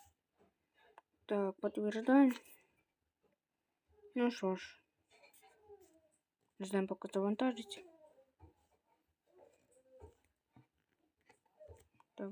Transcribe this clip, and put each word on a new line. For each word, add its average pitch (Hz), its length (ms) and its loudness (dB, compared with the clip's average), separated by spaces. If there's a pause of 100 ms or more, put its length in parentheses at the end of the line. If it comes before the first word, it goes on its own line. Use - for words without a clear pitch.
(1300)
Так, 196 340 0
підтверджуємо. 220 720 4 (1800)
Ну 240 160 2
що 190 240 -2
ж. - 240 -14 (1800)
Ждемо, 190 280 0
поки 190 260 -8
завантажиться. 226 680 -2 (4000)
Так, 202 160 -8